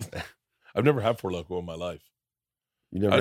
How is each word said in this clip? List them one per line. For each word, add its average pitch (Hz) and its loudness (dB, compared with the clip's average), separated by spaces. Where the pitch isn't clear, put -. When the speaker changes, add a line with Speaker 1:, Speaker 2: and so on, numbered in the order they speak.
Speaker 1:
<laughs> - -20
Speaker 2:
I've 110 2
never 139 4
had 113 0
Four 98 -4
Loko 87 -6
in 87 -6
my 85 -10
life. 85 -8
Speaker 1:
You 92 -4
never 98 4